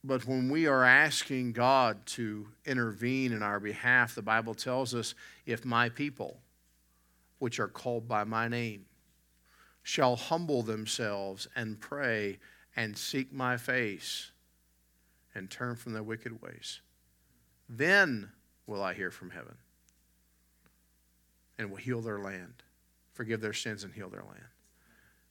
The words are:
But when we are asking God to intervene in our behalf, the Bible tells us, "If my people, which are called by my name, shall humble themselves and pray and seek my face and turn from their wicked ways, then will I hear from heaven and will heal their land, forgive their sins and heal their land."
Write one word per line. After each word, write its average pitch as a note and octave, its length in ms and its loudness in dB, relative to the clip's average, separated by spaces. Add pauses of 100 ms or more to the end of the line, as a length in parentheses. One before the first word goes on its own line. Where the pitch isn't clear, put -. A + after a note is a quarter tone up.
But C3 220 0
when B2+ 240 2
we D#3+ 160 4
are C3 180 6
asking B2+ 680 6
God B2 540 4
to G#2+ 420 -6 (180)
intervene B2 680 0
in G#2+ 100 -2
our G#2 180 0
behalf, A#2 540 2
the A2+ 80 -6
Bible A2+ 320 0
tells B2+ 400 -2
us, A#2 200 -2 (320)
"If A#2 180 -4
my A#2+ 240 4
people, B2 540 -8 (960)
which A#2+ 200 -4
are G#2+ 100 0
called A#2 380 -4
by G#2+ 180 0
my A2+ 240 0
name, A#2 380 -4 (960)
shall B2+ 340 2
humble D3 460 0
themselves G#2 920 -4
and A2 260 -6
pray A2+ 580 -2 (380)
and G#2+ 220 -4
seek C3 340 -4
my B2+ 240 0
face A#2 760 -4 (1000)
and G2 160 -10
turn A#2+ 260 -6
from A#2 160 -10
their A2 100 -6
wicked A2 400 -10
ways, - 380 -14 (880)
then C3+ 640 4 (340)
will G2+ 160 -4
I F2+ 120 -2
hear F#2 160 -4
from F2+ 200 -16
heaven - 260 -14 (2000)
and G#2+ 120 -4
will G2 80 -12
heal A#2+ 220 -2
their A2 180 -6
land, F#2+ 440 -10 (500)
forgive A2+ 280 -4
their G#2+ 120 -2
sins G#2 320 -6
and F#2+ 100 -16
heal F#2+ 140 -12
their G1+ 160 -14
land." G1+ 240 -20 (840)